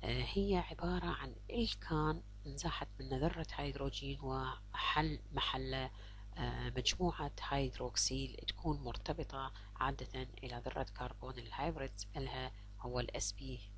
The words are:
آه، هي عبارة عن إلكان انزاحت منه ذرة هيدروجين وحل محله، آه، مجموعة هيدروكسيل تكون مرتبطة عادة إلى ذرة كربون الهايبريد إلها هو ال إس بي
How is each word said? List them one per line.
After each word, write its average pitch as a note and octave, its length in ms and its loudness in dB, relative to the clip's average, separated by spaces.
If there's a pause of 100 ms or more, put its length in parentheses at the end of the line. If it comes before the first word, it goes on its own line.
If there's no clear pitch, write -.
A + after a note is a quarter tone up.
آه، A#2+ 300 2
هي G3 360 6
عبارة F3 360 0
عن D#3+ 300 -2 (140)
إلكان D#3+ 720 2 (220)
انزاحت D3 420 -2 (120)
منه C3+ 180 0
ذرة E3 340 4
هيدروجين C#3 720 -2
وحل C3+ 1000 2 (120)
محله، C3 600 0 (460)
آه، B2 320 0
مجموعة D3 600 2 (100)
هيدروكسيل C3 960 2 (120)
تكون D3 360 2
مرتبطة C3+ 720 -2 (220)
عادة C3 520 0 (160)
إلى B2 220 -4
ذرة B2+ 180 0
كربون B2+ 560 -4
الهايبريد C#3 640 -2 (160)
إلها C3 340 -2 (280)
هو B2 200 0
ال A#2+ 180 0
إس - 140 0
بي C3 280 -6 (180)